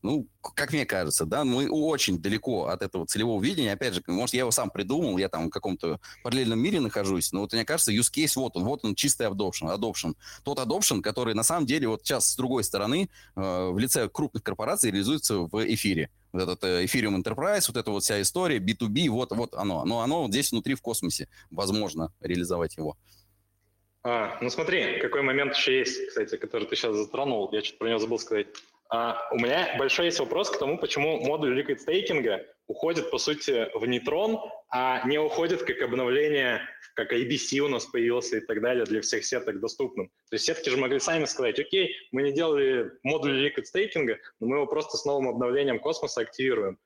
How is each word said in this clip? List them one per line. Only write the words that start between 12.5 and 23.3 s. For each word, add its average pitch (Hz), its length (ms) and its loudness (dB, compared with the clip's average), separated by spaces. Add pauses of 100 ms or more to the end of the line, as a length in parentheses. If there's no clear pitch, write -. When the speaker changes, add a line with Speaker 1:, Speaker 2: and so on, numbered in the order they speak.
Speaker 1:
стороны, 123 460 0 (260)
э, 92 340 0
в 90 80 0
лице 120 320 2
крупных 135 340 -4
корпораций 113 480 0
реализуется 104 500 0
в 82 140 -4 (200)
эфире. 87 340 0 (240)
Вот 90 100 0
этот, 90 220 -2
э, 90 180 2
Ethereum 104 400 2
Enterprise, 180 460 0
вот 120 80 -4
эта 110 140 -2
вот 101 120 -2
вся 104 180 2
история, 113 380 2
би 95 140 0
ту 113 160 -2
би, 147 180 2
вот, 120 240 0
вот 113 220 -2
оно. 90 320 -2
Но 117 160 0
оно 147 220 0
вот 110 80 -2
здесь 131 200 2
внутри 120 240 0
в - 60 -12
космосе, - 480 -4 (200)
возможно, 92 680 -2
реализовать 87 560 -2
его. 78 220 -6 (1040)